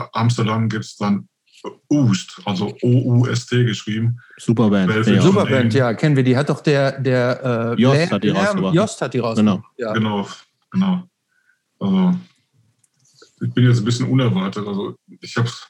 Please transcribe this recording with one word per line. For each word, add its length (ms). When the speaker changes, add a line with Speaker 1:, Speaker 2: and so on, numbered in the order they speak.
Speaker 1:
Amsterdam 560
gibt's 280
dann 300
Oust, 560
also 360
O 380
U 80
S 180
T 200
geschrieben. 540
Speaker 2:
Superband. 540
Speaker 1:
Belfast 240
Speaker 2:
Ja. 60
Speaker 3:
Superband, 300
Speaker 1:
Unternehmen. 240
Speaker 3:
ja, 180
kennen 220
wir. 80
Die 140
hat 120
doch 120
der, 380
der, 800
äh, 40
Speaker 2:
Jost 160
Speaker 3:
Lärm, 140
Speaker 2:
hat 120
die 60
Speaker 3:
Lärm, 160
Speaker 2:
rausgebracht. 300
Speaker 3:
Jost 260
hat 120
die 60
rausgebracht. 440
Speaker 2:
Genau. 100
Speaker 3:
Ja. 60
Speaker 1:
Genau, 340
genau. 320
Also, 360
ich 120
bin 120
jetzt 140
ein 60
bisschen 220
unerwartet. 600
Also 280
ich 180
hab, 120